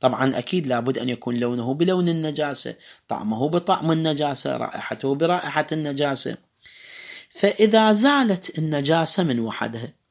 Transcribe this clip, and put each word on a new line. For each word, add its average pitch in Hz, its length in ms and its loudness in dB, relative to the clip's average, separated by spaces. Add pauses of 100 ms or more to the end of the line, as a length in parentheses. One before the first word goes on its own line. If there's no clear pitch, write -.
طبعًا 127 380 2
أكيد 160 280 -2
لابد 123 320 0
أن 120 100 -4
يكون 120 280 -4
لونه 120 380 -2
بلون 175 340 2
النجاسة، 151 640 -4 (340)
طعمه 110 400 -2
بطعم 170 440 0
النجاسة، 147 640 -2
رائحته 117 580 -4
برائحة 156 580 0
النجاسة. 143 640 -2 (960)
فإذا 214 600 4
زالت 220 680 2
النجاسة 156 640 2
من 131 180 2
وحدها، 113 520 -6 (180)